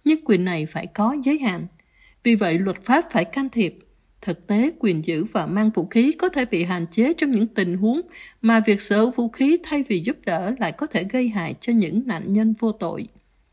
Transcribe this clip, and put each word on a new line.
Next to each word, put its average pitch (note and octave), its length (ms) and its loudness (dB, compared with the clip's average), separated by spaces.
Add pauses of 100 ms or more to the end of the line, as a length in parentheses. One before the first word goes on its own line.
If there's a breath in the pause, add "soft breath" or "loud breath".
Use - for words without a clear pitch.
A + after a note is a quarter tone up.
nhưng D#4 220 2
quyền F3+ 200 4
này E3 200 -2
phải - 220 -8
có A3+ 360 0
giới C#4+ 160 0
hạn. F3+ 280 -4 (560 soft breath)
Vì A#3 120 4
vậy, F3 240 2
luật F#3+ 240 -4
pháp D#4 280 2
phải F3 140 0
can C4+ 240 -6
thiệp. G3 300 -4 (460)
Thực E3+ 220 -8
tế, A3+ 320 2
quyền E3+ 260 0
giữ E3 260 -2
và E3+ 140 -2
mang G#3 240 2
vũ F#3+ 220 0
khí B3 200 4
có F4+ 180 -2
thể C4 160 -2
bị E3+ 180 -2
hạn F3 280 -4
chế B3+ 260 2
trong C#4+ 140 0
những A3 160 2
tình F#3 300 -2
huống A#3 240 0 (400 loud breath)
mà A3+ 240 4
việc G3+ 160 2
sở G#3 160 0
hữu A3+ 140 4
vũ A#3+ 180 -2
khí C#4+ 340 2
thay C#4+ 240 -2
vì F#3 120 0
giúp G#3 260 -4
đỡ F#3 340 -2
lại F3 120 -2
có - 160 -8
thể E3+ 160 -4
gây B3 260 -2
hại F3+ 300 -4
cho A#3 140 -2
những G3+ 320 2
nạn F#3+ 280 -4
nhân A3 260 2
vô A3+ 120 0
tội. G3+ 360 -8 (460)